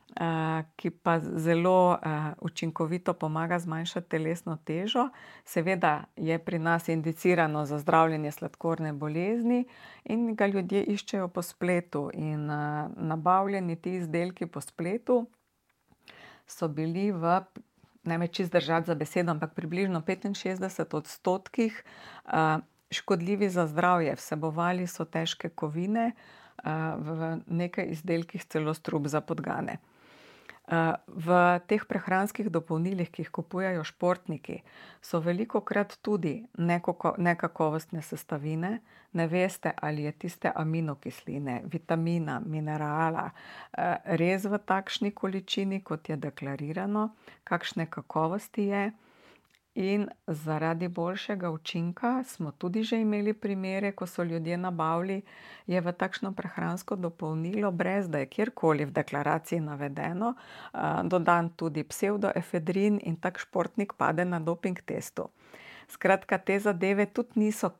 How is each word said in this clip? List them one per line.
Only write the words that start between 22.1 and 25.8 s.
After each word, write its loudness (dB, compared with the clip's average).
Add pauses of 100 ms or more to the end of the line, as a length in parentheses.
eh, 2 (320)
škodljivi 0
za 2
zdravje. 4
Vsebovali -2
so -6
težke -4
kovine, 0 (460)